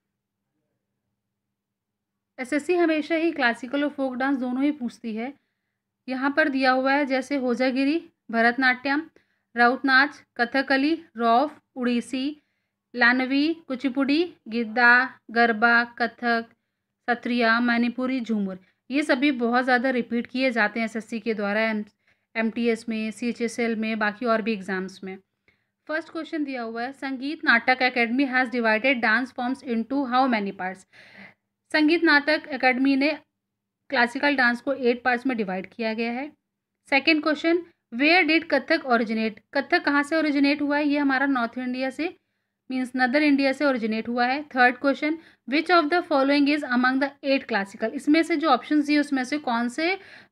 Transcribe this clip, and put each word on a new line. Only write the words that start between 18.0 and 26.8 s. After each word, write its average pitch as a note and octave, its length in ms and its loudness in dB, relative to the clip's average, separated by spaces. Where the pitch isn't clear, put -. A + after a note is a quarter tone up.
झूमर। G3+ 380 -4
ये D4 120 0
सभी D4 280 0
बहुत A#3+ 320 0
ज़्यादा B3 260 0
रिपीट A#3+ 380 -2
किए C4 240 -2
जाते A3 280 -2
हैं A3+ 60 -2
एसएससी A3 340 -8
के A3+ 140 -4
द्वारा, G#3 280 -2
एम, A3 240 -2
एमटीएस A3+ 540 -2
में, A3 220 -4
सीएचएसएल A#3 640 -4
में, A3 240 -4
बाकी G#3 260 -4
और A3+ 160 2
भी A3 120 -2
एग्जाम्स F#3+ 500 -8
में। F#3+ 140 -12
फर्स्ट D#4+ 220 -6
क्वेश्चन D#4+ 340 -8
दिया C4 180 -6
हुआ A3+ 220 -8